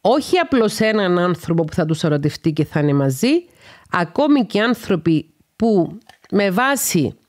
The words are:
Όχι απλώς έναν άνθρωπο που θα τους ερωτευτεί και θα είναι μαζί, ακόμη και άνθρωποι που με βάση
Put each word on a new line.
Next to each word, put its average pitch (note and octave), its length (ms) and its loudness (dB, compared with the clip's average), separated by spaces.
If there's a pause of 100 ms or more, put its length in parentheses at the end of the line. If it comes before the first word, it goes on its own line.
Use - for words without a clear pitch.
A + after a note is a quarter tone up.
Όχι C#4+ 380 2
απλώς B3 420 0
έναν G#3 380 2
άνθρωπο E3+ 460 0
που D#3 100 -10
θα E3 120 0
τους D#3+ 180 -4
ερωτευτεί D3+ 480 -2
και D3+ 120 -2
θα D3+ 160 -4
είναι D3 120 2
μαζί, C#3 360 0 (640)
ακόμη C4 560 0
και G3+ 140 -2
άνθρωποι F#3 760 -2 (220)
που G3 420 0 (320)
με G3+ 200 2
βάση G3+ 640 0 (140)